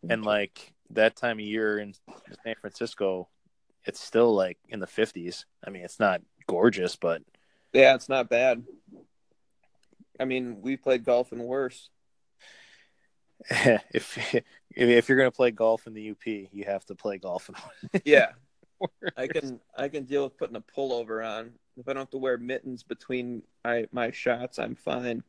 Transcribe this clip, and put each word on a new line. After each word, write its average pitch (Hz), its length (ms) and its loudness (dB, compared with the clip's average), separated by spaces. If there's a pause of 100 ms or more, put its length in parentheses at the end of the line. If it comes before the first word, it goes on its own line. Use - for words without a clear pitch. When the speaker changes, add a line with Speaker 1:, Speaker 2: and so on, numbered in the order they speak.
Speaker 1:
And, 113 160 -2
like, 104 480 -2 (180)
that 113 260 4
time 117 220 -4
of 107 60 -8
year 107 340 -2
in 101 160 -10 (500)
San 113 160 -6
Francisco, 95 680 -4 (560)
it's - 160 -10
still, 117 340 4
like, 92 240 0 (100)
in 113 100 -12
the 92 80 -6
fifties. 87 600 -4 (200)
I - 40 -12
mean, 92 120 -14
it's - 160 -16
not 95 240 4 (280)
gorgeous, 95 460 2
but 82 260 -4 (500)
Speaker 2:
Yeah, 135 220 8
it's - 140 -6
not 131 200 0
bad. 120 360 2 (1500)
I 131 60 -2
mean, 123 360 -6
we 131 160 -4
played 127 280 0
golf 123 280 2
in 120 100 -8
worse. 127 460 -6 (1600)
Speaker 1:
<laughs> - 20 -6
If, - 840 0
if, 120 100 0 (320)
if 120 320 6
you're 135 100 6
gonna 131 120 4
play 123 200 2
golf 110 360 0
in 113 80 -16
the 107 80 -12
U 107 120 -10
P, 101 380 -8
you 101 120 -10
have 98 220 -6
to 98 80 -14
play 98 240 -6
golf 90 300 -8
in - 520 -8
<laughs> - 40 -20
Speaker 2:
Yeah. 143 280 8 (460)
Speaker 1:
worse. - 380 -8
Speaker 2:
I 131 120 -4
can, 139 320 -6 (160)
I 139 120 -4
can 143 160 -8
deal 139 200 -2
with 131 120 -10
putting 113 200 -8
a 110 40 -10
pullover 117 640 -6
on. 113 260 -8 (260)
If 123 100 -12
I 135 60 -4
don't 135 80 -6
have 131 80 -14
to 135 80 -8
wear 131 180 0
mittens 123 460 -6
between 123 600 -6 (220)
my, 117 280 0
my 120 180 -2
shots, 123 480 -2
I'm 113 160 -6
fine. 123 540 -4